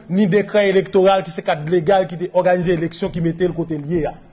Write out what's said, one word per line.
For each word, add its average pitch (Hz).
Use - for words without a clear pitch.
ni 196
décret 202
électoral, 190
qui 180
c'est 185
cadre 156
légal, 180
qui 175
te 175
organise 180
élection, 170
qui 175
mettait 165
le 165
côté 160
lié 147
à. -